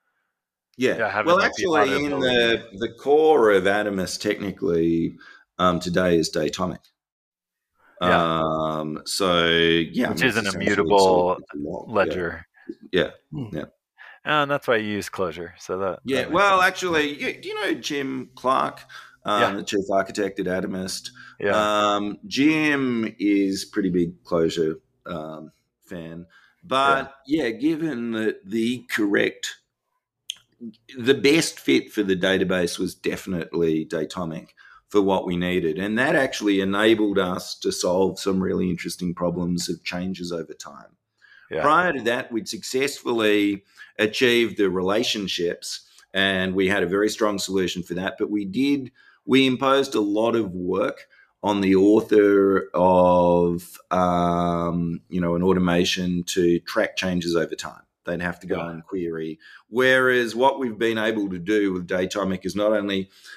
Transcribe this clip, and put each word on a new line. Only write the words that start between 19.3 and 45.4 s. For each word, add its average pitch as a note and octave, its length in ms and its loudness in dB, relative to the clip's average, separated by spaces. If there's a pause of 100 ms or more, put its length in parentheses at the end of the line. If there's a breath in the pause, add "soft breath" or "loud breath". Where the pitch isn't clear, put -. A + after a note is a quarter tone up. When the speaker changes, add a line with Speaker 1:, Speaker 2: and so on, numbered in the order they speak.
Speaker 2:
Yeah. G2 140 2
Speaker 1:
the F#2+ 80 -8
chief G2 280 -2
architect G2 480 -2
at F2+ 60 -4
Atomist? F#2 640 -6 (280 loud breath)
Speaker 2:
Yeah. G#2 580 2
Speaker 1:
Um, G#2 300 -6
Jim C3+ 920 0
is G2 460 0
pretty G2 260 -2
big F2 340 -2
Clojure, E2 520 0 (300)
um, D#2 460 -12 (340)
fan. E2+ 400 -14 (380 soft breath)
But, C3+ 500 0 (120)
Speaker 2:
Yeah. D3+ 180 0
Speaker 1:
yeah, A#2 60 0
given B2+ 600 -2
that A2 360 -4
the A#2 420 -2
correct, G#2+ 640 0 (1400)
the B2+ 180 4
best C#3+ 440 2
fit - 340 0
for G#2+ 100 0
the F#2+ 140 0
database F#2 640 0
was - 160 -4
definitely E2 880 -2
Datomic E2 640 -8 (400 loud breath)
for G#2 140 2
what F#2+ 240 2
we F2+ 100 -2
needed. F2 420 -2
And G#2+ 200 -2
that C#3+ 160 2
actually A2 460 0
enabled G2+ 580 2
us F#2 420 -2
to F#2+ 120 -2
solve F#2 480 0
some F#2+ 220 -2
really F#2 280 -2
interesting F2 440 -6
problems F2 540 -4
of F2 140 -8
changes F2+ 480 -8
over D#2 220 -10
time. C#2 440 -20 (540 soft breath)
Speaker 2:
Yeah. - 120 -4
Speaker 1:
Prior E3 320 4
to B2+ 80 -6
that, A#2+ 280 -2
we'd G#2+ 180 -6
successfully G#2+ 1160 0 (340 loud breath)
achieved A2+ 600 2
the G2 120 4
relationships F#2 1120 -2 (340 soft breath)